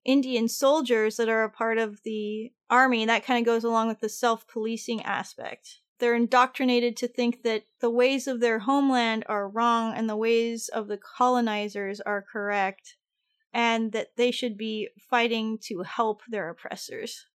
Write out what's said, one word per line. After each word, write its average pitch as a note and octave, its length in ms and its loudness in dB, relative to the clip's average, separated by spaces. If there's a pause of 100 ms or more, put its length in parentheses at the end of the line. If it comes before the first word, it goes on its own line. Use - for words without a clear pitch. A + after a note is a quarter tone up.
Indian B3+ 440 2
soldiers B3 680 2
that A3+ 120 0
are A3 160 2
a G#3+ 60 -2
part A3+ 280 -2
of G#3+ 260 -4
the G#3+ 480 -6 (180)
army, A#3+ 340 4
that A3+ 200 2
kinda A#3+ 180 0
goes A#3 220 2
along A3+ 240 0
with A3 120 -6
the G#3+ 80 -4
self-policing A3+ 920 -4
aspect. - 800 -8 (180)
They're A#3 160 2
indoctrinated A#3+ 840 2
to B3 100 -2
think A#3+ 340 -2
that A3 220 -2 (160)
the A#3 100 0
ways B3+ 360 2
of B3 140 -4
their A3+ 200 2
homeland B3 680 2
are G3+ 200 -2
wrong A3+ 460 0
and A3 140 -2
the G#3+ 80 -4
ways A#3 520 0
of G#3+ 200 -6
the G3+ 100 -6
colonizers G#3 1000 0
are G3+ 220 -4 (100)
correct, G3+ 640 -4 (560)
and A3+ 400 0
that - 240 -6
they A#3+ 140 2
should A#3+ 260 -4
be G#3+ 320 -6 (220)
fighting A3+ 540 0
to F#3 180 -8
help G#3+ 460 -2
their G3+ 200 -6
oppressors. - 880 -12